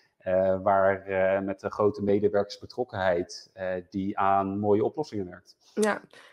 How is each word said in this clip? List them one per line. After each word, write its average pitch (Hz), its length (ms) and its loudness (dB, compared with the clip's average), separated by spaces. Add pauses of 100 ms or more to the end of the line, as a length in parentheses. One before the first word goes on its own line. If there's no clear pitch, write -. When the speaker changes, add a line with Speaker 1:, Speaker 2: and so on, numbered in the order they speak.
(180)
Speaker 1:
Eh, 95 440 2
waar, 98 440 2
eh, 95 340 2
met 98 220 -6
een 101 100 -4
grote 104 300 2
medewerkersbetrokkenheid, 101 1500 -2
eh, 95 160 -8 (220)
die 98 280 -4
aan 98 400 0
mooie 104 260 2
oplossingen 110 420 -6
werkt. 90 300 -20 (180)
Speaker 2:
Ja, 208 260 0 (320)